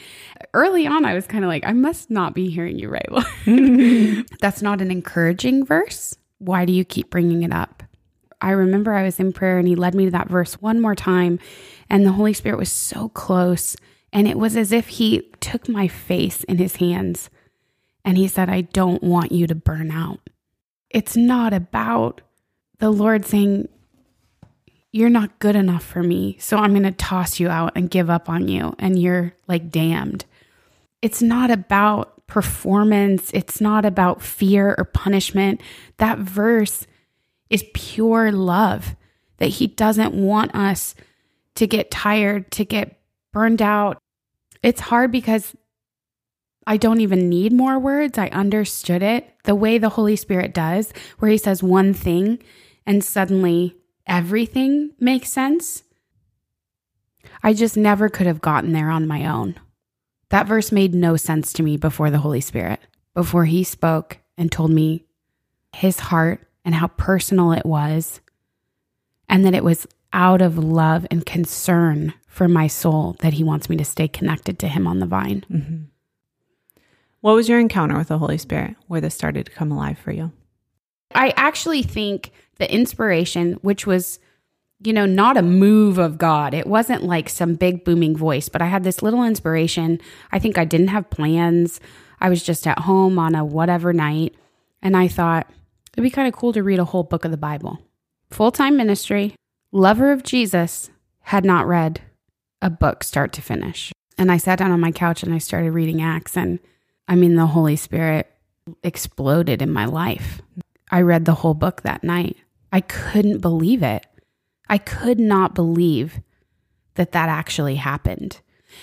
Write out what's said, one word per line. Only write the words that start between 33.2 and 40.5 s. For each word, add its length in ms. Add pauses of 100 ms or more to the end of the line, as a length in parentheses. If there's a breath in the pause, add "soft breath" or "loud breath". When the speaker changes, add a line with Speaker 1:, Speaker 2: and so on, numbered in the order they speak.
Speaker 1:
It's 260
not 260
about 360
fear 560
or 80
punishment. 760 (360 loud breath)
That 220
verse 640 (640)
is 140 (100)
pure 580
love, 640 (420)
that 100
he 200
doesn't 460
want 400